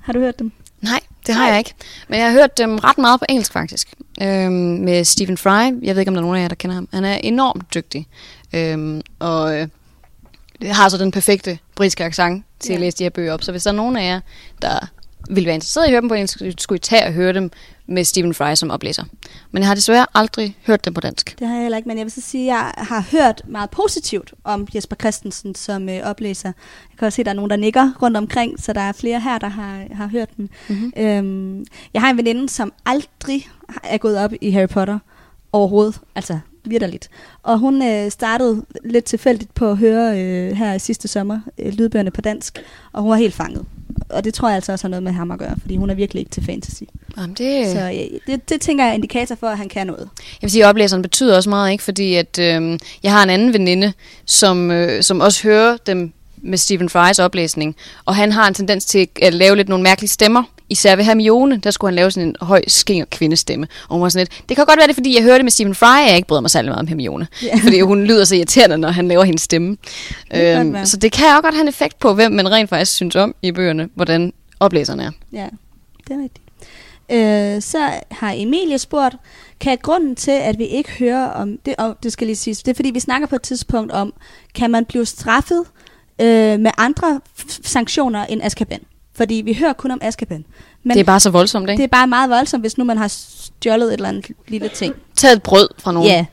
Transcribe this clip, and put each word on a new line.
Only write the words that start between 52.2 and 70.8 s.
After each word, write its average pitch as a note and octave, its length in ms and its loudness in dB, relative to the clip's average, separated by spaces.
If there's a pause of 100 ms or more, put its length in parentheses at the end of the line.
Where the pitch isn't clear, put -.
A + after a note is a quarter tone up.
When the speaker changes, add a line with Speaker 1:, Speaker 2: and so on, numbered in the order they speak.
Speaker 2:
øhm, E3 400 0 (240)
jeg G3+ 100 2
har G#3 100 6
en F#3+ 80 4
anden G#3+ 220 4
veninde, F#3+ 400 2 (340)
som, F3+ 440 2
øh, E3+ 320 0
som F#3+ 180 0
også G3 220 4
hører A3 340 4
dem F3+ 360 -4 (320)
med F#3 140 -4
Stephen F3+ 300 0
Frys F3+ 300 4
oplæsning, E3 580 -2 (280)
og F#3+ 120 0
han G#3 160 2
har G#3+ 160 4
en G3 60 0
tendens G3 300 -2
til F#3+ 240 2 (140)
at F3+ 120 6
lave F#3+ 220 6
lidt G3 120 2
nogle F#3 140 0
mærkelige F#3+ 280 2
stemmer. A3+ 320 2 (260)
Især G3 280 4
ved G3+ 80 2
Hermione, A3+ 520 4
der G3+ 140 -2
skulle G3+ 180 -2
han F3+ 60 -2
lave F3+ 160 4
sådan F3 180 -2
en - 120 -6
høj, F#3 280 4
skinger F3+ 420 2
kvindestemme. D#3 560 -2 (220)
Og - 60 -6
hun E3+ 80 0
var F3+ 60 2
sådan F3+ 240 0
lidt, - 160 -20
"Det B3+ 80 0
kan C#4+ 100 4
godt D#4 120 8
være, D#4 80 8
det C#4+ 60 6
er, - 20 2
fordi C4 200 0
jeg A#3 80 6
hørte B3 140 8
det C4 80 6
med B3 60 2
Stephen G3+ 240 0
Fry, B3 280 6
at C4+ 60 4
jeg F#3 80 6
ikke F3+ 120 0
bryder D3+ 120 2
mig A#2+ 100 -2
særlig C3 200 2
meget - 100 -4
om D#3 60 -2
Hermione." D3 400 -6 (160)
Speaker 1:
Ja. A#3 200 0
Speaker 2:
Fordi G#3+ 180 6
hun G3+ 240 4
lyder G#3+ 200 6
så F#3+ 100 4
irriterende, F3 440 6
når D#3+ 120 0
han F3+ 180 0
laver F3 160 6
hendes F3 180 2
stemme. E3+ 280 0
Speaker 1:
Det G#3 80 -6 (520)
kan E3+ 240 2
godt E3 120 2
Speaker 2:
Øhm, D3+ 60 0
Speaker 1:
være. G3 140 -4